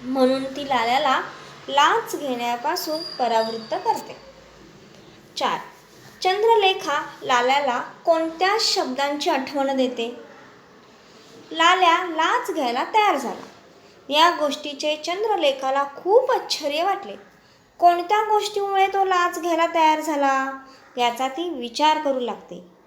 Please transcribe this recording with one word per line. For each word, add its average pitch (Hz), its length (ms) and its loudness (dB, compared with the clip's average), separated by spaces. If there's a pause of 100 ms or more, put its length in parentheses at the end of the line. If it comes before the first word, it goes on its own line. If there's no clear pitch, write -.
म्हणून 262 400 0
ती 269 260 -8
लाल्याला 262 520 2 (460)
लाच 330 520 2
घेण्यापासून 277 840 -4 (180)
परावृत्त 226 540 -2
करते. 403 420 -4 (1200)
चार, 202 220 -2 (640)
चंद्रलेखा 381 840 2 (180)
लाल्याला 254 560 2 (260)
कोणत्या 330 540 2
शब्दांची 294 680 -2
आठवण 277 480 0
देते? 247 380 -2 (1400)
लाल्या 349 580 4
लाच 370 460 -2
घ्यायला 262 280 -2
तयार 415 340 2
झाला. 226 280 -8 (680)
या 320 160 6
गोष्टीचे 302 680 -4
चंद्रलेखाला 302 880 0
खूप 440 480 2
आश्चर्य 311 520 -2
वाटले. 381 320 -4 (640)
कोणत्या 349 420 4
गोष्टीमुळे 403 680 0
तो 392 180 0
लाच 349 360 0
घ्यायला 330 260 0
तयार 311 340 4
झाला 277 500 0 (460)
याचा 240 300 0
ती 339 220 -6
विचार 285 480 0
करू 277 220 0
लागते. 196 680 -10